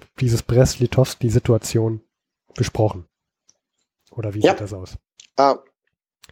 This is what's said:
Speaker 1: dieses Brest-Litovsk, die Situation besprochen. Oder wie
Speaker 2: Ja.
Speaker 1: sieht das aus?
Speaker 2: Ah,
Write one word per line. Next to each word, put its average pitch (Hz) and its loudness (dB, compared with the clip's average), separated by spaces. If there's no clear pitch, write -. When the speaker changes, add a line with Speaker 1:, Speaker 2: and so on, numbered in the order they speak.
Speaker 1:
dieses 117 0
Brest-Litovsk, - 2
die 120 0
Situation 113 0
besprochen. 107 -2
Oder 107 -8
wie 107 -6
Speaker 2:
Ja. 180 -2
Speaker 1:
sieht 190 -6
das 101 -12
aus? 92 -16
Speaker 2:
Ah, 139 2